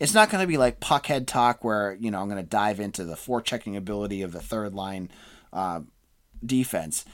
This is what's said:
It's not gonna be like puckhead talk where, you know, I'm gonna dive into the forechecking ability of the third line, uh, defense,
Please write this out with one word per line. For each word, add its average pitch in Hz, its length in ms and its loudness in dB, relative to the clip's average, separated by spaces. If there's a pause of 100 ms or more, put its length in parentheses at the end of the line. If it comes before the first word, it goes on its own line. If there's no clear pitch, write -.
It's 156 140 2
not 214 160 10
gonna 190 160 2
be 160 120 2
like 123 220 4
puckhead 139 460 0
talk 120 360 2
where, 104 380 0
you 113 100 -2
know, 98 100 -2
I'm 101 80 -4
gonna 98 140 -4
dive 104 380 0
into 98 240 -6
the 82 100 -8
forechecking 117 640 -4
ability 101 460 -4
of 87 100 -6
the 85 80 -10
third 104 340 -6
line, 95 360 -8 (420)
uh, 90 300 -4 (640)
defense, 117 680 -2